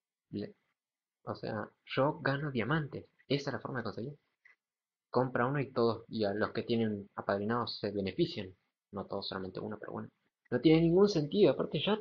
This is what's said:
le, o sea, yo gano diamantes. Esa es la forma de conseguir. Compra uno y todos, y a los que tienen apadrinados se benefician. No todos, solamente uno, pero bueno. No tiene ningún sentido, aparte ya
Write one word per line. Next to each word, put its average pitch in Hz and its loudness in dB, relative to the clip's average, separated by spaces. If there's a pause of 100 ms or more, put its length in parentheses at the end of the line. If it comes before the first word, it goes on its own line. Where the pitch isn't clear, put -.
(320)
le, 104 -8 (680)
o 107 -6
sea, 110 -8 (160)
yo 151 0
gano 139 -2
diamantes. 127 -2 (220)
Esa 139 -2
es 127 -6
la 113 -6
forma 131 -8
de 113 -6
conseguir. 113 -8 (920)
Compra 127 2
uno 143 0
y 127 -4
todos, 117 2
y 110 0
a 101 0
los 104 0
que 110 -4
tienen 110 0
apadrinados 104 -2
se 104 -4
benefician. 98 -2 (360)
No 95 -8
todos, 98 -6
solamente 95 -8
uno, 107 -8
pero - -12
bueno. 110 -10 (400)
No 120 0
tiene 160 8
ningún 175 6
sentido, 175 4
aparte - -2
ya 214 0